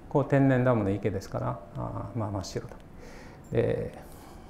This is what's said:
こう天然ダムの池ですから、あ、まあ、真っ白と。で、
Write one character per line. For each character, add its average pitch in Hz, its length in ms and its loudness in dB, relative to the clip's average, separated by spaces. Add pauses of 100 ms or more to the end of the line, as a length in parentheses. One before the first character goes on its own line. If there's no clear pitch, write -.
こ 147 120 4
う 131 40 2
天 139 240 6
然 127 140 6
ダ 127 100 6
ム 110 100 4
の 95 60 2
池 101 220 2
で 98 100 -2
す - 80 -12
か 123 80 -4
ら、 123 220 -2 (160)
あ、 110 400 -6
ま 107 140 -2
あ、 - 20 -6
真 98 80 -2
っ 95 60 -4
白 - 220 -6
と。 - 80 -14 (760)
で、 113 420 2 (560)